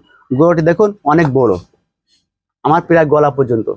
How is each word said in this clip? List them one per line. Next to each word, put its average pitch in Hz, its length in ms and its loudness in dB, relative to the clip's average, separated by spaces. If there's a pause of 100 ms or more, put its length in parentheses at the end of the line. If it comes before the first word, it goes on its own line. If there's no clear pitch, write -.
(340)
গরুটি 165 280 0
দেখুন 202 320 0 (100)
অনেক 156 280 0
বড়, 123 240 0 (1040)
আমার 160 200 0
প্রায় 165 240 2
গলা 147 240 2
পর্যন্ত। 117 460 -4